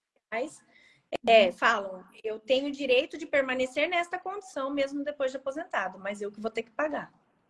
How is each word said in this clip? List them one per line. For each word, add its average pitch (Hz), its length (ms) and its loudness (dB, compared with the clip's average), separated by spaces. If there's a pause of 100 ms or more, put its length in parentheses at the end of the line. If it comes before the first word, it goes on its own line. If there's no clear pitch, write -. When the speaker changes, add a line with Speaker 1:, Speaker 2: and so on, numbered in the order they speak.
(320)
Speaker 1:
judiciais, 247 320 -8 (600)
é, 226 200 10
Speaker 2:
Uhum. 180 60 0
Speaker 1:
falam, 196 520 0 (200)
"Eu 220 140 -4
tenho 269 300 0
o - 20 -4
direito 277 480 0
de 311 80 -10
permanecer 262 640 0
nesta 349 280 -2
condição 359 520 -6
mesmo 285 340 -2
depois 277 280 -4
de 269 40 -8
aposentado, 262 600 -6
mas 202 240 -8
eu 202 100 -6
que 208 80 -16
vou 220 100 -4
ter 233 120 -6
que - 80 -12
pagar." 285 420 -4 (380)